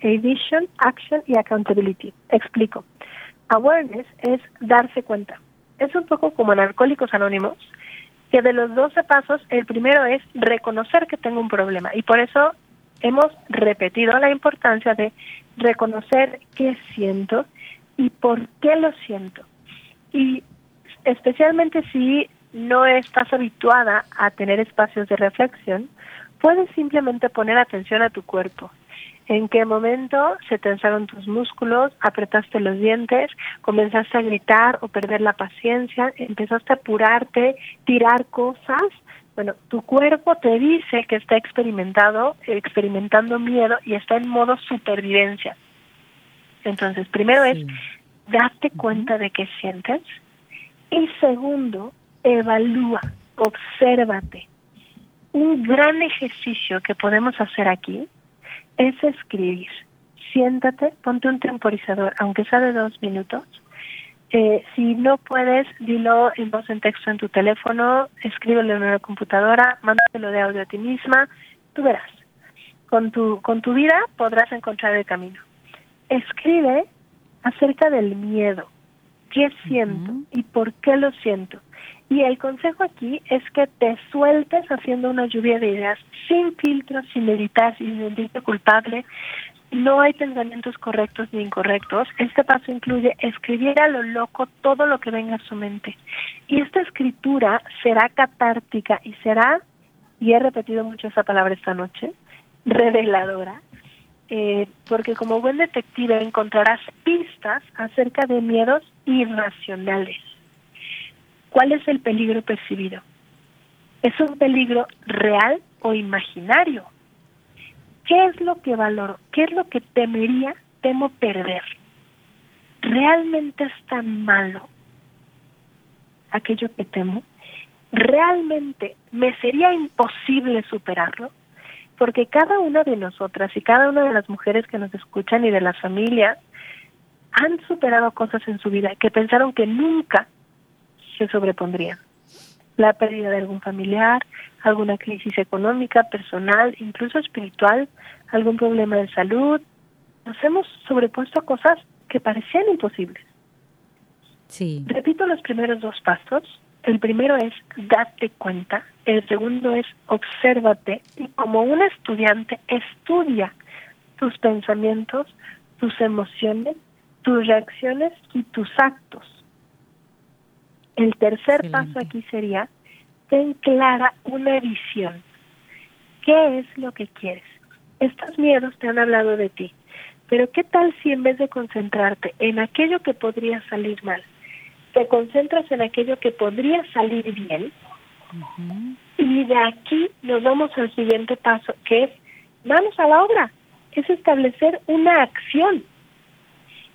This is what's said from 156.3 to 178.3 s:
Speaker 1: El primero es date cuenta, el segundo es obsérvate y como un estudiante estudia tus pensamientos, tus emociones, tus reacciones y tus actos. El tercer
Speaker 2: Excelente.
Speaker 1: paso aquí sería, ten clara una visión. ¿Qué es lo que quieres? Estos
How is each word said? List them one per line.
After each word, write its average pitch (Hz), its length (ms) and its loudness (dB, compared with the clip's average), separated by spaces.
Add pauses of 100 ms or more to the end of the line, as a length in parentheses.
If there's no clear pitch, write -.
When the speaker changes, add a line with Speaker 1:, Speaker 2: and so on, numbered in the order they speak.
Speaker 1:
El 220 180 0
primero 233 380 2
es 226 160 -2 (240)
date 226 600 0
cuenta, 185 460 -6 (220)
el 214 240 2
segundo 240 440 -2
es 240 120 -2 (220)
obsérvate 220 920 0 (160)
y 262 120 -12
como 220 320 0
un 285 200 2
estudiante 220 880 -2
estudia 247 840 -2 (640)
tus 240 200 -4
pensamientos, 220 880 -2 (520)
tus 233 220 -4
emociones, 220 760 -4 (460)
tus 233 260 0
reacciones 254 640 -2 (220)
y 247 100 -4
tus 220 240 -8 (100)
actos. - 460 -2 (1700)
El 226 200 2
tercer 220 500 0
Speaker 2:
Excelente. 165 60 -8 (220)
Speaker 1:
paso 247 120 -8
aquí 226 240 -12
sería, 208 380 -6 (600)
ten 285 240 2
clara 254 600 2 (120)
una 269 340 -2
visión. 196 640 -8 (1000)
¿Qué 302 360 4
es 254 60 -10 (120)
lo 254 140 -10
que 208 160 -12
quieres? 185 360 -12 (560)
Estos - 380 -4